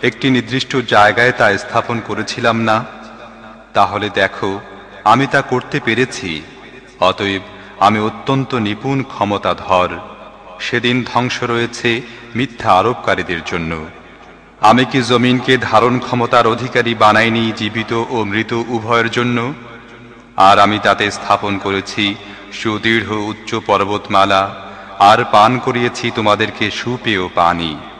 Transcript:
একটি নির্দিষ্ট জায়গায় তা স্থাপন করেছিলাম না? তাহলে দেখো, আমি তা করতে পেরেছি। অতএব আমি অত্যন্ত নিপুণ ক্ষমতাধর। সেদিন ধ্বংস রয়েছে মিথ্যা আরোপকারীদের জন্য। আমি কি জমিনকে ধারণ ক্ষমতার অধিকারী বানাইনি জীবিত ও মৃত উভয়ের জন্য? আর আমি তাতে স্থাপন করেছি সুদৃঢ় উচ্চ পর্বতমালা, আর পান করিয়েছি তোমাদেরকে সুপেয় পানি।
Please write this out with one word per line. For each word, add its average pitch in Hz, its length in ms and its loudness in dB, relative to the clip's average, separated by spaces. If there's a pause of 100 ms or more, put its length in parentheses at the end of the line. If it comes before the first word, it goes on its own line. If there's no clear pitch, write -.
একটি 127 260 0
নির্দিষ্ট 123 460 -2 (180)
জায়গায় 107 380 6
তা 107 260 2
স্থাপন 117 500 -2
করেছিলাম 113 640 -2
না? 113 160 0 (880)
তাহলে 101 360 0
দেখো, 98 500 -2 (440)
আমি 120 240 4
তা 139 140 2
করতে 131 440 -4
পেরেছি। 110 560 -2 (580)
অতএব 95 420 0 (380)
আমি 104 200 4
অত্যন্ত 131 560 -2
নিপুণ 120 480 -2
ক্ষমতাধর। 95 840 0 (680)
সেদিন 120 500 -2
ধ্বংস 123 340 -2
রয়েছে 117 580 -2 (340)
মিথ্যা 113 440 -2
আরোপকারীদের 95 600 -2 (100)
জন্য। 80 340 -6 (760)
আমি 117 240 6
কি 123 180 0
জমিনকে 123 540 2
ধারণ 123 420 2
ক্ষমতার 120 480 2
অধিকারী 117 460 0 (100)
বানাইনি 113 560 4
জীবিত 110 340 -4 (160)
ও 120 140 -2
মৃত 107 300 -4 (220)
উভয়ের 113 360 0
জন্য? 120 420 -2 (960)
আর 101 180 6
আমি 104 140 0
তাতে 101 320 0
স্থাপন 101 420 -2 (120)
করেছি 98 500 -2 (440)
সুদৃঢ় 110 560 -2 (140)
উচ্চ 107 200 -12 (180)
পর্বতমালা, 98 760 2 (560)
আর 110 340 8
পান 113 260 6
করিয়েছি 120 520 -2
তোমাদেরকে 104 600 0
সুপেয় 117 640 -4
পানি। 85 420 0 (220)